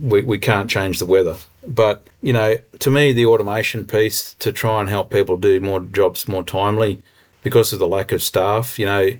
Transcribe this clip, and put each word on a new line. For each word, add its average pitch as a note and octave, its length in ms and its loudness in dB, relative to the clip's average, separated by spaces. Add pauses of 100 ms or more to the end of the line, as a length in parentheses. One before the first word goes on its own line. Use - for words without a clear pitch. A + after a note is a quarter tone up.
we, G#2+ 220 2
we G#2+ 160 -2
can't G2+ 320 0
change F#2+ 280 -2
the F#2 60 -6
weather. F2+ 320 2 (300)
But, A2+ 400 0 (160)
you C3 100 0
know, A2 240 2 (220)
to - 120 0
me, C#3 220 4
the A#2 140 4
automation G#2+ 580 0
piece - 540 -2
to A2 120 -4
try A2 300 0
and G2 80 -2
help G2+ 220 -2
people F#2+ 260 0
do F#2+ 240 4
more F#2+ 200 -2
jobs F#2 460 -2
more F#2+ 160 -4
timely G2+ 600 -2 (400)
because A#2 320 2
of G2 40 -6
the F#2 80 0
lack F#2+ 260 -2
of F2+ 100 -2
staff, G#2 560 -2
you G#2 80 -2
know, G2 340 0